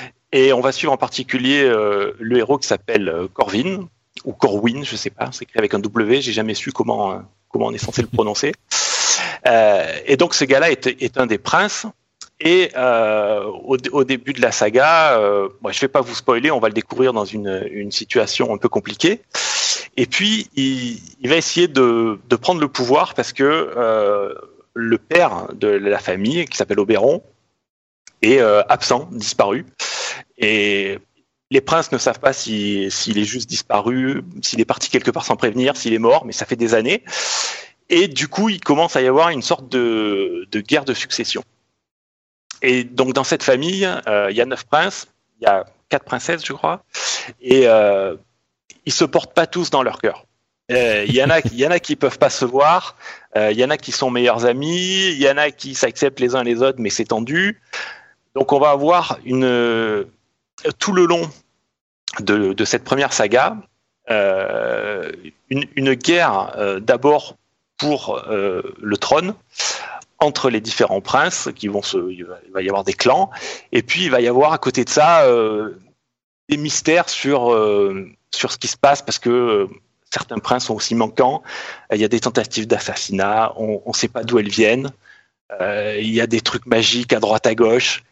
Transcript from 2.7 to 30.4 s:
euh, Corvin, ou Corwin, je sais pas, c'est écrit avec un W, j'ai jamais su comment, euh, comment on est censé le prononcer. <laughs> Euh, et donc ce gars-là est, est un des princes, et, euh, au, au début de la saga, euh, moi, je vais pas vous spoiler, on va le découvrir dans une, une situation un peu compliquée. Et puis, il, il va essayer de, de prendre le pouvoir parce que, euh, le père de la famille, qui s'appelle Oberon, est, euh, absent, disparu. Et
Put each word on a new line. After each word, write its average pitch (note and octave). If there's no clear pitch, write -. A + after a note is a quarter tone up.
euh, E2+
Corvin, D3
ou C3
Corwin, A#2
je A#2
sais G2+
pas, A#2+
c'est -
écrit -
avec G#2
un G#2+
W, A2
j'ai B2+
jamais A2
su C3
comment, A2
euh, F#2+
comment A2+
on A2+
est A2+
censé -
le A2+
prononcer. A#2
<laughs> -
Euh, G#2+
et C#3
donc E3
ce D3+
gars-là C#3
est, -
est B2+
un B2+
des A2
princes, G3+
et, F3
euh, G#2+
au, A2+
au C#3
début C3
de B2+
la A#2+
saga, C#3
euh, G2+
moi, G#2+
je -
vais C#3
pas C#3
vous A#2+
spoiler, B2
on C#3
va A2
le G#2+
découvrir A#2+
dans G#2+
une, G2
une G#2
situation A2
un G#2
peu A#2+
compliquée. D#3
Et B2
puis, G#3+
il, B2+
il B2
va D#3
essayer E3+
de, A#2
de A#2+
prendre F3
le D3+
pouvoir C3
parce -
que, C3+
euh, G#2
le A#2
père B2
de G#2
la G2+
famille, A2+
qui -
s'appelle G#2
Oberon, A2
est, B2+
euh, G#2
absent, C3+
disparu. A2
Et G2+